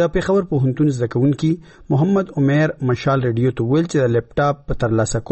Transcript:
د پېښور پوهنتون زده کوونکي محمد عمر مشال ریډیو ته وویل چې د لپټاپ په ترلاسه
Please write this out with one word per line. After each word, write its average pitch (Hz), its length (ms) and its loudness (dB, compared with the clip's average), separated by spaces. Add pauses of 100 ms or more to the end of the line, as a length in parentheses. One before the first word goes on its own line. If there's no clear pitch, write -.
د 170 140 0
پېښور 190 380 0
پوهنتون 131 420 0
زده 120 200 -4
کوونکي 143 360 2 (380)
محمد 185 460 0
عمر 147 380 2 (180)
مشال 131 360 0
ریډیو 120 220 0 (100)
ته 113 80 -2
وویل 151 240 2
چې - 40 0 (100)
د 117 100 0
لپټاپ 143 560 -2
په - 140 -6
ترلاسه 110 460 0